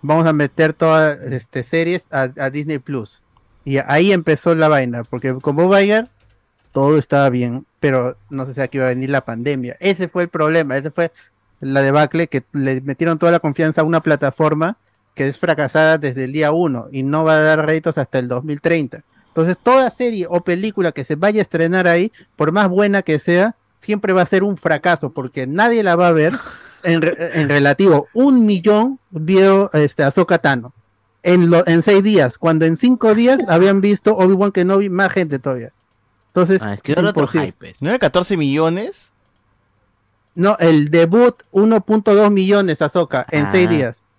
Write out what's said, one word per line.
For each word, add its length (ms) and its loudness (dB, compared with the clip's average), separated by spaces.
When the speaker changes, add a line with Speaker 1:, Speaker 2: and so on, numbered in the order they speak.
Speaker 1:
"Vamos 240 2
a 60 2
meter 420 0
todas, 460 0
este, 440 -10
series 480 -4
a, 160 -4
a 120 -4
Disney 280 -8
Plus". 440 -12
Y 140 -2
ahí 340 0
empezó 420 0
la 140 2
vaina, 360 0
porque 360 -6
con 160 -4
Bob 220 2
Iger 300 0
todo 260 2
estaba 320 2
bien, 340 -4
pero 360 -2
no 160 -10
se 100 -14
sabía 140 -6
que 100 -10
iba 80 0
a 40 0
venir 200 -6
la 140 -2
pandemia. 560 -6
Ese 280 -2
fue 160 -4
el 40 -10
problema, 480 -2
ese 140 -6
fue 200 -4
la 220 -2
debacle, 460 0
que 240 -4
le 300 -4
metieron 360 -4
toda 140 2
la 80 2
confianza 400 -2
a 40 2
una 160 0
plataforma 760 -2
que 100 -2
es 120 -6
fracasada 600 0
desde 280 -6
el 60 -10
día 200 0
uno 400 -2
y 100 -6
no 220 -2
va 100 2
a 60 4
dar 260 2
réditos 320 -2
hasta 220 -2
el 80 -8
dos 160 -6
mil 160 -8
treinta. 420 -4
Entonces, 340 -2
toda 300 2
serie 400 -6
o 140 0
película 480 -4
que 100 -10
se 140 -6
vaya 240 0
a 20 0
estrenar 460 0
ahí, 240 0
por 160 -2
más 160 0
buena 340 0
que 160 -2
sea, 380 0
siempre 380 -4
va 100 2
a 40 0
ser 180 0
un 120 -4
fracaso, 540 -2
porque 380 -10
nadie 340 0
la 140 2
va 120 2
a 40 4
ver. 200 2
En 180 2
re-, 140 -2
en 140 0
relativo, 680 4
un 320 4
millón 540 0
vio, 600 2
este, 320 0
Ahsoka 340 0
Tano 340 -2
en 260 4
lo, 160 4
en 160 2
seis 220 4
días, 340 2
cuando 280 0
en 100 0
cinco 400 2
días 320 2
habían 320 2
visto 360 0
Obi-Wan 360 2
Kenobi 360 0
más 240 -2
gente 280 -2
todavía. 300 -8
Entonces, 340 0
Speaker 2:
Ah, 120 -6
es 80 -14
que 100 -4
Speaker 1:
es 60 0
Speaker 2:
era 100 2
otro 140 0
Speaker 1:
imposible. 240 -2
Speaker 2:
hype, 120 -14
pues. 240 -16
Speaker 3:
¿No 60 -4
era 100 -2
catorce 380 -2
millones? 720 -2
Speaker 1:
No, 240 2
el 300 4
debut, 440 4
uno 300 2
punto 340 0
dos 160 4
millones, 500 0
Ahsoka, 500 -2
en 180 -2
seis 180 2
Speaker 2:
Ah. 60 0
Speaker 1:
días. 320 -4